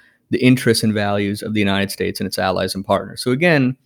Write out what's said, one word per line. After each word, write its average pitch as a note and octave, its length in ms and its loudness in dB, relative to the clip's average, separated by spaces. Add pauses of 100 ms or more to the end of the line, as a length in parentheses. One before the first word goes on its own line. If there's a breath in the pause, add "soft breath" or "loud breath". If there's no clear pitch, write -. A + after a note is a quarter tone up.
(280 soft breath)
the A#2 100 0
interests B2+ 460 4
and A2 80 2
values G2+ 500 -2
of G#2+ 120 -6
the G#2+ 60 0
United G2 300 0
States F#2+ 300 -4
and G#2 60 -4
its - 120 -8
allies F#2 360 0
and F#2+ 100 -8
partners. - 380 -2
So B2 100 -2
again, C#3 540 2